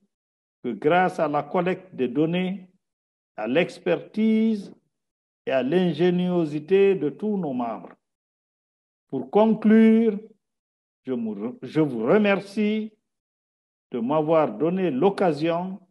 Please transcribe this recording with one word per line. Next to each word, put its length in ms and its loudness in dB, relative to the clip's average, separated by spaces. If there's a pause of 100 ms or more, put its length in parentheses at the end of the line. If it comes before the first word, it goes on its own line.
(640)
que 60 -4
grâce 500 0
à 100 0
la 140 -2
collecte 520 -4
des 140 -2
données, 600 -2 (680)
à 100 -8
l'expertise 1300 -2 (680)
et 60 -4
à 120 0
l'ingéniosité 1300 2
de 140 -2
tous 280 -4
nos 160 -6
membres. 400 -8 (1120)
Pour 240 -8
conclure, 880 4 (840)
je 100 -6
me 180 -4
re-, 320 -8
je 160 -4
vous 260 -2
remercie 840 0 (1000)
de 80 -6
m'avoir 560 0
donné 360 -2
l'occasion 880 -2 (120)